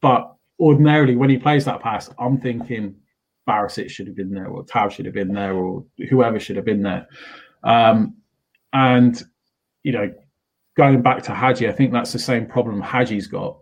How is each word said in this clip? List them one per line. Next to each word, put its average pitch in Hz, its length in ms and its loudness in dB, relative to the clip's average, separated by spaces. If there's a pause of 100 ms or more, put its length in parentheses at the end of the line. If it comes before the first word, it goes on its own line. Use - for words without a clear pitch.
But 127 320 2 (260)
ordinarily, 151 560 4
when 135 140 2
he 135 80 4
plays 147 280 0
that 113 160 -6
pass, - 280 -8 (100)
I'm 127 200 -2
thinking 117 560 -8 (520)
Barisic 104 420 -4
should 98 180 -14
have - 80 -16
been 95 160 -8
there 98 160 -8
or - 160 -12
Tav 104 300 -2
should 98 120 -12
have 92 100 -10
been 98 180 -4
there 98 200 -4
or 92 300 -6 (260)
whoever 117 300 2
should - 160 -10
have 98 100 -6
been 101 180 -2
there. 95 240 -6 (560)
Um, 113 520 4 (580)
and, 127 480 4 (640)
you 147 100 -2
know, 120 200 -4 (640)
going 135 260 6
back 127 220 2
to - 100 -10
Hadji, 120 340 0
I 104 40 -2
think 127 200 2
that's 117 220 -4
the 120 60 -6
same 117 260 -2
problem 113 360 -4
Hadji's 110 460 -4
got. 95 340 -10